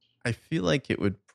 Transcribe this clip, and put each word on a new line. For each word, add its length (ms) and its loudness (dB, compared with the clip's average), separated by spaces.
I 60 -2
feel 320 -4
like 260 0
it 100 0
would 160 0